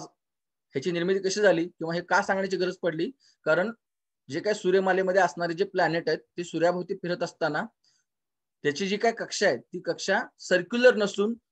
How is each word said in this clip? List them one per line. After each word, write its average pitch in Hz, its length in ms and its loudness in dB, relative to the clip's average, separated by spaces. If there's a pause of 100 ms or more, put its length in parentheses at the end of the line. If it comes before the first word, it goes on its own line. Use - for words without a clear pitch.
(720)
ह्याची 156 200 -4
निर्मिती 180 280 0
कशी 190 220 -2
झाली 175 260 4
किंवा 165 260 -8
हे 175 80 -4
का 180 200 2
सांगण्याची 190 360 -2
गरज 180 200 -2
पडली? 170 340 -2 (320)
कारण 175 280 2 (580)
जे 143 100 -4
काय 208 140 -2
सूर्यमालेमध्ये 185 680 2
असणारे 175 320 0
जे 170 100 -2
प्लॅनेट 170 460 0
आहेत 156 100 0
ते - 240 -12
सूर्याभोवती 175 520 -2
फिरत 175 280 -6
असताना 151 400 -4 (1000)
त्याची 147 240 -2
जी 208 100 -2
काय 226 140 2
कक्षा 202 360 -2
आहे 135 100 2
ती - 220 -12
कक्षा 190 420 -2 (180)
सर्क्युलर 202 560 4
नसून 208 380 0 (180)